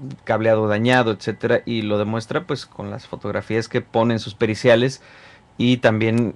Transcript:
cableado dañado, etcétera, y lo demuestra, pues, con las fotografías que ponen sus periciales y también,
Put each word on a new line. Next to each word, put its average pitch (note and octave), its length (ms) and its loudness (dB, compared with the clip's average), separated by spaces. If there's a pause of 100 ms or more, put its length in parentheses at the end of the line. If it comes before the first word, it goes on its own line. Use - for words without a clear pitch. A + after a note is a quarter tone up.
(260)
cableado A2 420 2
dañado, A2+ 440 2
etcétera, A2 540 -2
y A2+ 180 -4
lo G#2 140 -2
demuestra, A2 460 -4
pues, C3 220 -8
con G2+ 260 -12
las G#2+ 160 -14
fotografías A2 640 -6
que B2+ 100 -2
ponen A#2 400 0
sus G#2 160 -12
periciales A#2 680 2 (560)
y A#2+ 200 2
también, A2+ 580 2